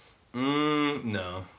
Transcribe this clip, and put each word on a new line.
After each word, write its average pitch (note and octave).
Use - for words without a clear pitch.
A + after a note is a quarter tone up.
Mm, D3
no, F#2+